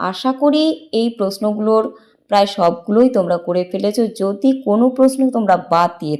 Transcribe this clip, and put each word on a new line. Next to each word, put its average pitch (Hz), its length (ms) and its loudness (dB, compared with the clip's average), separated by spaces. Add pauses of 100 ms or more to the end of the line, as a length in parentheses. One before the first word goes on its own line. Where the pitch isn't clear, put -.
(100)
আশা 254 200 -4 (120)
করি 294 200 2 (380)
এই 233 80 0 (100)
প্রশ্নগুলোর 214 680 -2 (440)
প্রায় 202 280 2
সবগুলোই 208 600 2
তোমরা 175 200 0 (100)
করে 175 240 0
ফেলেছো। 208 320 -2 (180)
যদি 202 300 0 (160)
কোনো 226 200 2 (100)
প্রশ্ন 262 240 2 (160)
তোমরা 196 200 2 (160)
বাদ 170 180 2 (100)
দিয়ে 151 200 -4